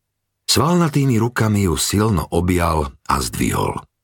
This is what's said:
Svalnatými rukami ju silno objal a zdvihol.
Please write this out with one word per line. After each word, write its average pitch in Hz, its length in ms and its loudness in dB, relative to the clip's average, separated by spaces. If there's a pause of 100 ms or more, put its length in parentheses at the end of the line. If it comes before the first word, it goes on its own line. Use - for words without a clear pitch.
(480)
Svalnatými 147 680 2
rukami 107 500 0
ju 78 80 0
silno 101 560 0
objal 85 600 0 (160)
a - 100 0
zdvihol. - 640 -4 (200)